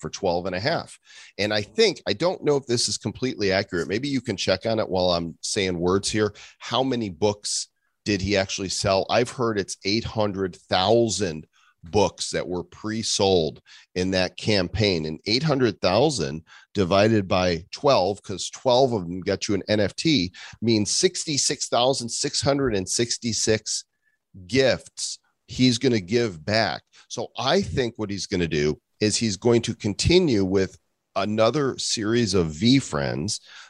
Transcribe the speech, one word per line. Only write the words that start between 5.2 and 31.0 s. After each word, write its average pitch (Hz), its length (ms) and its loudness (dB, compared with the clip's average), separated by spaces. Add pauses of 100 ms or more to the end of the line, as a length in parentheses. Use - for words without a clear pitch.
saying 92 380 -2
words 90 320 0
here. 107 240 0 (240)
How 117 240 -2
many 120 260 -2
books - 600 -2 (360)
did 104 160 0
he 98 160 0
actually 95 320 0
sell? 95 400 0
I've 120 220 2
heard 117 280 -2
it's - 280 -6
eight 110 180 0
hundred 98 520 -2
thousand 95 920 0 (380)
books 87 460 0
that 85 160 -4
were 87 160 -6
pre-sold 98 1000 0 (320)
in 92 160 0
that 92 260 0
campaign. 95 680 0
And 78 200 -6
eight 117 160 0
hundred 131 380 0
thousand 92 640 0 (320)
divided 101 520 4
by 90 460 0
twelve, 104 500 2
'cause - 280 -10
twelve 127 420 2
of 107 100 -2
them 87 180 -8
got 95 280 -2
you 104 60 2
an 95 140 -2
N 104 120 2
F 101 160 0
T, 113 360 0 (300)
means 107 320 2
sixty-six - 720 -2
thousand 123 400 0
six - 320 -4
hundred 139 340 0
and 95 140 -2
sixty-six - 960 -2 (640)
gifts 117 720 0 (300)
he's 127 300 4
gonna 120 220 2
give 92 440 -2
back. 101 380 0 (260)
So - 280 -10
I 147 260 0
think 131 340 -2
what 107 140 -6
he's 98 160 -8
gonna 90 200 0
do 76 320 0 (220)
is 107 160 2
he's 110 200 -2
going 117 260 2
to 113 120 -4
continue 170 720 2
with 95 340 0 (380)